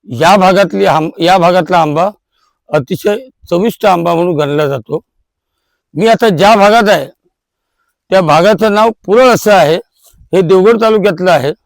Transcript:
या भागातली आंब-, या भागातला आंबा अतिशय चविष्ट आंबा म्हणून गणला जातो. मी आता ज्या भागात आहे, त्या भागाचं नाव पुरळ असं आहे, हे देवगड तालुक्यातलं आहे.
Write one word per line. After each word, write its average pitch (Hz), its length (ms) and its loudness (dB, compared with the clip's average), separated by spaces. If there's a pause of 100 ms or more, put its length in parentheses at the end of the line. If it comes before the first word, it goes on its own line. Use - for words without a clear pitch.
या 160 320 0
भागातली 196 480 0
आंब-, 160 380 -2
या 180 160 2
भागातला 180 420 0
आंबा 160 300 -2 (640)
अतिशय 170 440 -4 (340)
चविष्ट 196 360 -4
आंबा 170 280 0
म्हणून 170 220 -2
गणला 147 320 -4
जातो. 139 320 -8 (960)
मी 185 120 -2
आता 226 220 2
ज्या 196 260 2
भागात 208 340 2
आहे, 156 180 0 (1040)
त्या 190 100 2
भागाचं 185 540 0
नाव 214 160 0
पुरळ 226 360 0
असं 220 260 0
आहे, 165 240 2 (420)
हे - 220 -4
देवगड 190 420 2
तालुक्यातलं 196 480 0
आहे. 147 220 0 (140)